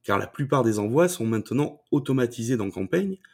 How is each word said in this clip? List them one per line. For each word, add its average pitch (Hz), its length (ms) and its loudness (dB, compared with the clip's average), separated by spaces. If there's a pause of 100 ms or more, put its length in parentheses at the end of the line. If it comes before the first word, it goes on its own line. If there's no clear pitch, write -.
car 101 160 0
la - 80 -6
plupart 139 360 0
des 110 140 2
envois 120 300 4
sont 175 180 -4
maintenant 113 560 -2 (100)
automatisés 127 680 0
dans 98 120 -2
Campaign, 180 460 -2 (180)